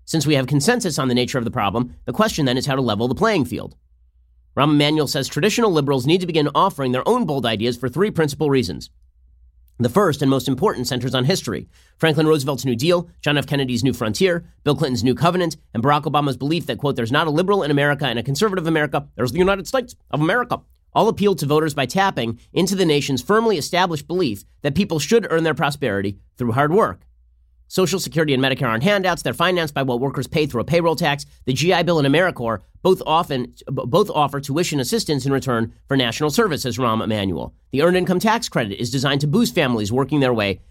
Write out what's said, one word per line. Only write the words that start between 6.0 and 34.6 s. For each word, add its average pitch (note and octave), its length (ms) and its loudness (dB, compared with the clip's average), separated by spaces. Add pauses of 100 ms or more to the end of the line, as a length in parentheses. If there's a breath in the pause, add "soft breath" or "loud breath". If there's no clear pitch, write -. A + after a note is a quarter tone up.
need F3+ 140 4
to F3+ 60 -4
begin D#3 280 0
offering D3+ 360 0
their B2+ 160 -2
own A#3+ 180 2
bold C#3 200 -2
ideas A2+ 320 -2
for C3 100 -4
three F#3 220 0
principal D3+ 400 0
reasons. B2+ 400 -2 (920)
The A#2+ 60 2
first F3+ 340 2
and C#3 80 2
most C3+ 200 0
important B2 380 -2
centers B2+ 280 -4
on B2+ 80 0
history. F#2 460 -2 (280 soft breath)
Franklin D#3 300 2
Roosevelt's C#3+ 380 0
New B2+ 100 0
Deal, E3+ 320 0 (140 loud breath)
John D3 160 0
F. C#3 100 -2
Kennedy's B2+ 340 -2
New C3 120 2
Frontier, E3+ 500 0 (220 soft breath)
Bill C#3+ 100 2
Clinton's B2+ 300 -2
New B2+ 100 2
Covenant, E3+ 400 0 (180)
and A2+ 80 -4
Barack C#3+ 220 2
Obama's C#3+ 320 0
belief D3 300 -4
that, A#2 140 -6
quote, C#3 180 -2
"There's A#2 160 -2
not D#3+ 140 2
a D3+ 40 0
liberal F#3 320 0
in D3 80 0
America C#3+ 340 2
and A#2 140 -2
a A2+ 40 -4
conservative F#3 440 -2
America, D3+ 480 0
there's B2 160 -2
the B2 60 -4
United F#3+ 300 0
States - 280 -4 (160)
of C#3 80 -2
America," F3 400 0 (340)
all F3+ 140 4
appeal G3+ 280 2
to D3 100 -4
voters D3+ 280 2
by C#3 120 -2
tapping C#3+ 540 -2 (120 loud breath)
into F#3 240 0
the F#3 80 0
nation's C#3+ 380 2
firmly A3 360 2
established E3+ 480 -2
belief D3+ 380 -2 (200)
that C#3+ 120 -2
people F3 240 0
should A3 300 2
earn E3 160 2
their D3+ 80 2
prosperity A2+ 640 -2 (180)
through A#2+ 160 -2
hard D3 220 2
work. F3 320 0 (640)
Social F#3 300 0
Security D3 340 -2
and B2+ 100 2
Medicare C3+ 240 0
aren't A2+ 160 0
handouts. F#3 380 0
They're C3 120 -4
financed E3+ 400 0
by C#3 100 -2
what B2 180 -2
workers C#3 260 -4
pay D3 200 0
through B2 140 -2
a F#2+ 40 -6
payroll E3 300 2
tax. C#3+ 300 -2 (200 soft breath)
The C3 80 0
G D3+ 180 2
I F3 120 2
Bill E3 160 2
and C#3 80 2
AmeriCorps C3+ 560 0 (180)
both F#3 240 2
often, D3+ 480 0 (180)
b-, C3 140 -4
both F3 240 2
offer C#3+ 300 0
tuition D3 400 -2